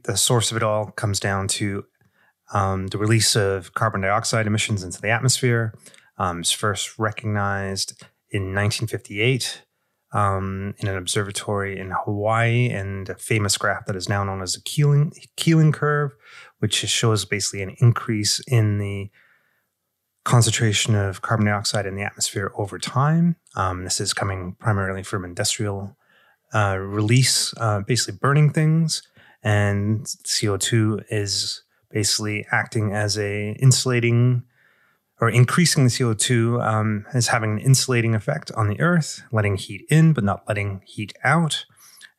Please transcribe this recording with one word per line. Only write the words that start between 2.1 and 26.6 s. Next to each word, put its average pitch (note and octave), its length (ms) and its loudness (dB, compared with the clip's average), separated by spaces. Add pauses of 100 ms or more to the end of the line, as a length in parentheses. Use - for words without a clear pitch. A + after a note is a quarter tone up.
um, F#2+ 360 0
the G2 100 -6
release G#2+ 380 2
of G2 400 0
carbon G#2 260 0
dioxide G#2+ 460 0
emissions G#2 360 0
into F2 160 -10
the G#2 120 -2
atmosphere. A#2+ 640 0 (420)
Um, F2+ 220 -2
it's E2+ 120 -4
first - 460 -4
recognized G2+ 1080 -4 (280)
in F#2+ 220 -4
nineteen G#2 340 -2
fifty-eight, A2 760 -2 (480)
um, G2 680 -2
in G#2+ 80 -4
an F#2+ 100 -2
observatory G2 840 -4
in F#2+ 120 -10
Hawaii, A2+ 800 0
and G2 400 -6
a - 60 -8
famous G#2 420 -2
graph G2+ 280 -2
that G#2 100 -4
is F2+ 140 -6
now G2+ 140 0
known F#2+ 180 -4
as F2+ 120 -6
the - 80 -10
Keeling, D3 520 2 (240)
Keeling D#3+ 340 4
curve, D3 400 -2 (480)
which G#2 160 -2
shows G#2+ 500 0
basically G2+ 360 -4
an F#2+ 180 -8
increase A2+ 680 2
in G#2+ 320 2
the G2+ 320 -6 (1120)
concentration A2 720 2
of G2 260 -2
carbon G#2 260 0
dioxide G#2 380 -2
in F#2+ 100 -8
the G2 60 -6
atmosphere G#2 540 -6
over F#2+ 240 -8
time. E3 560 2 (220)
Um, F#2 260 -2
this F2+ 160 -4
is G2+ 140 -2
coming F#2+ 440 -6
primarily G2 460 -2
from F#2+ 220 -6
industrial, G2+ 720 -4 (560)
uh, G2+ 260 2